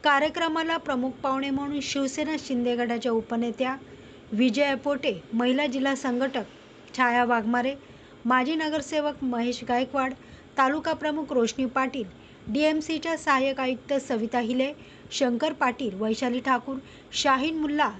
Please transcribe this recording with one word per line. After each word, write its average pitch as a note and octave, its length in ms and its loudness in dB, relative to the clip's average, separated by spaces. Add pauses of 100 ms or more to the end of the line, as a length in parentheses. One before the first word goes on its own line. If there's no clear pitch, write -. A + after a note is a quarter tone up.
कार्यक्रमाला D#4+ 720 2
प्रमुख C4 320 -2
पाहुणे C4+ 400 -2
म्हणून C#4+ 320 -2
शिवसेना C#4 580 -2
शिंदे A#3+ 360 -2
गटाच्या A#3+ 360 -2
उपनेत्या A#3 640 -2 (560)
विजया B3+ 440 4
पोटे, C4+ 480 -2 (100)
महिला B3+ 320 2
जिल्हा C4+ 300 0
संघटक C4 480 -2 (540)
छाया B3 280 4
वाघमारे, A#3+ 500 2 (500)
माजी B3+ 300 4
नगरसेवक D4+ 680 0
महेश A#3+ 380 0 (100)
गायकवाड, C4 440 0 (440)
तालुका D4+ 360 2
प्रमुख D4+ 380 -2
रोशनी B3+ 340 2
पाटील, C4 640 -4 (200)
डीएमसीच्या D#4 720 0
सहाय्यक C4+ 420 2
आयुक्त C4 340 -2 (140)
सविता A#3 320 0
हिले, B3+ 340 0 (380)
शंकर C4 400 0
पाटील, - 420 0
वैशाली A3 460 -2
ठाकूर, C4 360 0 (380)
शाहीन C#4+ 440 2
मुल्ला, D4 320 0 (100)